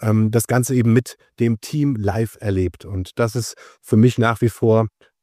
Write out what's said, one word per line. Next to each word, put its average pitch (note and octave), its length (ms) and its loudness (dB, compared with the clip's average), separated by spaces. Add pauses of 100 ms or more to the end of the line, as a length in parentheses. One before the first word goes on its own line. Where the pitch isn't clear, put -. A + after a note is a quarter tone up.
ähm, A2 300 2
das A2+ 160 0
Ganze B2 280 -2
eben A#2 180 2
mit B2 240 0 (220)
dem A#2 220 0
Team C#3+ 360 -4
live G#2+ 440 -4
erlebt. F#2+ 440 -4
Und F#2+ 340 -10
das A#2 180 -2
ist - 180 -6 (280)
für - 140 0
mich A#2+ 220 4
nach A#2 220 0
wie A#2+ 80 2
vor, A2 400 0 (340)